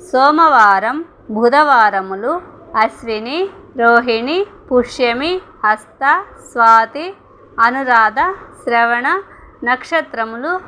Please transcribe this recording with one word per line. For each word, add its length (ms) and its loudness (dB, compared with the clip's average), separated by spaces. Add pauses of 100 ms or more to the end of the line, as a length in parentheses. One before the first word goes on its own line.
సోమవారం, 960 2 (260)
బుధవారములు, 1000 0 (440)
అశ్విని, 600 -4 (400)
రోహిణి, 680 0 (260)
పుష్యమి, 680 -2 (240)
హస్త, 600 -2 (260)
స్వాతి, 560 2 (520)
అనురాధ, 600 0 (420)
శ్రవణ 440 0 (580)
నక్షత్రములు 880 -6 (160)